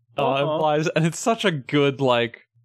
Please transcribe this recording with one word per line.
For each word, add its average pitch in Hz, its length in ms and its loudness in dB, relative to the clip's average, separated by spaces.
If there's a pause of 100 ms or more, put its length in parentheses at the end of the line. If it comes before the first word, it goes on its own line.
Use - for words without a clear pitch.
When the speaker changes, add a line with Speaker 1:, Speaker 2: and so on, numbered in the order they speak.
(180)
Speaker 1:
uh, 139 100 0
Speaker 2:
Uh-huh. 143 280 0
Speaker 1:
implies. 156 340 0
And 160 160 0
it's 165 140 -2
such 226 260 -2
a 190 60 2
good, 143 500 0
like, 120 400 0 (240)